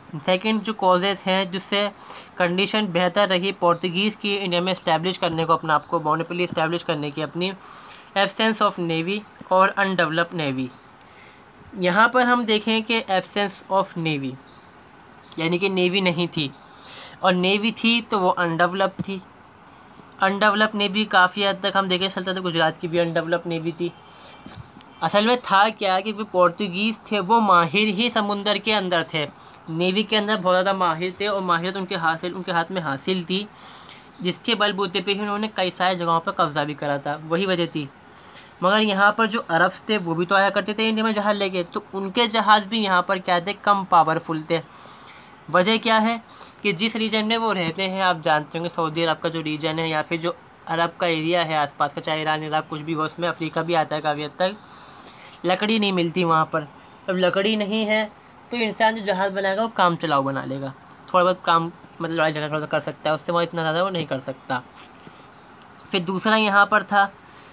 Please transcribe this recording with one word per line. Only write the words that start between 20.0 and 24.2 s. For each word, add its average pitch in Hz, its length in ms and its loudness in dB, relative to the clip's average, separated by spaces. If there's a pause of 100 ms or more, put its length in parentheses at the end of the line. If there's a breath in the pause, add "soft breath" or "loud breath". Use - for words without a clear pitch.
undeveloped 208 540 2
नेवी 202 320 0
काफ़ी 196 360 4
हद 196 200 0
तक 202 120 0
हम 196 120 2
देखें 185 220 0
सल्तनत 185 300 -4
गुजरात 165 380 0
की 180 100 -8
भी 165 120 -2
undeveloped 170 500 -2
नेवी 165 240 -4
थी। 170 180 -4 (1120 loud breath)